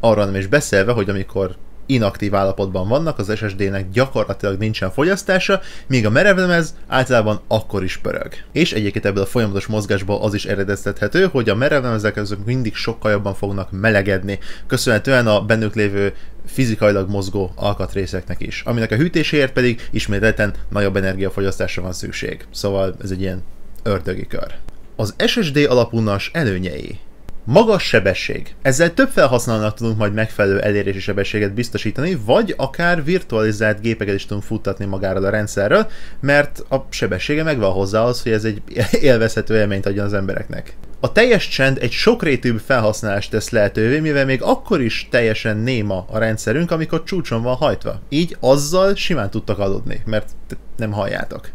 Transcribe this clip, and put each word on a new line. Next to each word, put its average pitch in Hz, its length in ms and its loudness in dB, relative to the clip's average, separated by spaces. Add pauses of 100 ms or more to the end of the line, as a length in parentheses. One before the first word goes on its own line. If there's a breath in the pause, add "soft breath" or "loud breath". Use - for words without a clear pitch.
arra 107 240 4
nem 98 100 -2
is 95 120 -2
beszélve, 104 460 2
hogy 104 160 0
amikor 95 480 -2 (320)
inaktív 104 460 0
állapotban 98 540 0
vannak, 151 300 0
az 107 180 -2
S 107 120 -6
S 98 60 -4
D-nek 98 360 -2
gyakorlatilag 104 680 0
nincsen 110 320 -2
fogyasztása, 190 720 0 (260 loud breath)
míg 123 200 2
a 104 40 4
merevlemez 175 640 4 (140)
általában 120 600 2
akkor 104 360 0
is - 120 -4
pörög. - 360 -4 (200)
És 170 200 2
egyébként 104 320 -2
ebből 101 180 2
a 98 40 0
folyamatos 101 400 0
mozgásból 101 560 0
az 101 120 0
is 101 100 -2
eredeztethető, 101 800 0
hogy 131 240 0
a 101 60 2
merevlemezek 120 600 0
azok 101 280 -4
mindig 123 300 -2
sokkal - 360 -2
jobban 101 240 0
fognak 101 360 -4
melegedni, 98 680 2 (280 loud breath)
köszönhetően 123 600 2
a 104 180 4
bennük 107 300 0
lévő 101 400 0 (320 loud breath)
fizikailag 104 640 2
mozgó 98 440 -2
alkatrészeknek 95 840 -4
is, - 240 -6
aminek 117 260 0
a 107 60 2
hűtéséért 151 560 2
pedig 123 380 2
ismételten 107 640 2 (140)
nagyobb 101 280 0
energiafogyasztásra 95 880 -2
van 92 100 -6
szükség. - 580 -8
Szóval 98 520 -2
ez 98 80 -6
egy 92 100 -2
ilyen 92 220 -2 (400)
ördögi 95 440 -2
kör. - 280 -4 (420)
Az 104 180 -4 (120)
S 240 160 0
S 160 80 -2
D 135 60 0 (120)
alapú 117 300 2
nas 101 360 0
előnyei. 95 640 -2 (500)
Magas 208 340 6
sebesség. - 800 0
Ezzel 160 320 4
több 262 140 4
felhasználónak 117 680 2
tudunk 113 220 -2
majd 104 160 0
megfelelő 101 480 0
elérési 101 400 0
sebességet 101 540 -2
biztosítani, 120 680 -2
vagy 196 320 2
akár 170 480 0
virtualizált 110 760 0
gépeket 107 340 -2
is 98 120 -4
tudunk 101 180 -4
futtatni 101 400 -4
magáról 98 400 -2
a 98 60 2
rendszerről, 107 560 2 (340 loud breath)
mert 143 500 2
a 135 60 0 (120)
sebessége 117 540 -2
megvan 123 300 2
hozzá 98 280 2
ahhoz, 120 220 0
hogy 117 100 0
ez 107 120 2
egy 104 180 -2 (220)
<laughs> - 160 2
élvezhető 113 560 4
élményt 101 300 2
adjon 101 180 0
az 101 80 -2
embereknek. - 640 -4 (240)
A - 120 0
teljes 226 360 4
csend 135 320 2
egy 120 120 -2
sokrétűbb 123 720 2
felhasználást 107 680 0
tesz 107 200 -2
lehetővé, 110 480 2
mivel 151 260 2
még 131 180 0
akkor 214 380 0
is 113 300 -2
teljesen 110 460 2
néma 107 540 -2
a 107 80 -2
rendszerünk, 113 520 0
amikor 160 320 -2
csúcson 120 400 -2
van 123 120 0
hajtva. 110 540 -2
Így 165 320 0
azzal 151 540 4
simán 127 360 0
tudtak 101 280 -2
aludni, 104 460 -2
mert 107 260 0 (160)
t-, - 100 -10 (200)
nem 110 160 -2
halljátok. - 640 -4